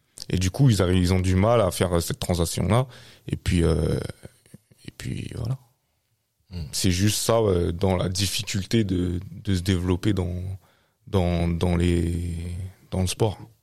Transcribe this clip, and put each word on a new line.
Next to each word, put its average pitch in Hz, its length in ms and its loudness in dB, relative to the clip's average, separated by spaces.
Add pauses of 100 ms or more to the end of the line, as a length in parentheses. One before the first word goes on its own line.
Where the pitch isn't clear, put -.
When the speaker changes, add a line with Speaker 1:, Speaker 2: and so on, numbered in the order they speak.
(300)
Speaker 1:
Et - 80 -2
du 95 120 0
coup, 135 220 4
ils 98 100 4
arrivent, 90 160 4
ils 90 160 4
ont 92 60 4
du 92 160 2
mal 110 260 4
à 92 80 2
faire, 87 240 0
euh, 85 60 2
cette - 180 -2
transaction-là. 87 680 0 (400)
Et - 80 -4
puis, 85 280 2
euh, 78 360 2 (880)
et - 100 -16
puis - 380 -8
voilà. 123 240 -6 (920)
Speaker 2:
Hmm. 87 220 -10
Speaker 1:
C'est - 200 0
juste 92 280 0
ça, 113 180 2
euh, 90 340 2
dans 92 240 0
la 90 140 0
difficulté 98 720 -2
de, 90 360 -2 (240)
de 98 120 -2
se 87 60 -2
développer 92 520 0
dans, 90 200 -2 (720)
dans, 87 420 0
dans 87 280 0
les, 87 600 0 (540)
dans 92 120 -2
le 90 60 0
sport, 107 300 -2 (260)